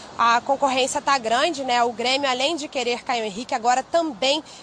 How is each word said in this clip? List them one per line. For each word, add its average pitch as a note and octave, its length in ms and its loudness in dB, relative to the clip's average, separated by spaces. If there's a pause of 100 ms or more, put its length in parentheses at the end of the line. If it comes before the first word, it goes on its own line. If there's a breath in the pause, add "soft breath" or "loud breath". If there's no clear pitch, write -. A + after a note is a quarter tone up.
(180 loud breath)
a A#3 240 4
concorrência C4+ 600 0
tá C#4 160 2
grande, C4 460 0
né? A#3+ 200 2
O A#3+ 100 0
Grêmio, C4 360 0
além C4 260 0
de D4 120 -6
querer A#3+ 360 -4
Caio A#3+ 200 -2
Henrique, G#3+ 300 -6
agora B3 300 2
também D4 600 0 (200 loud breath)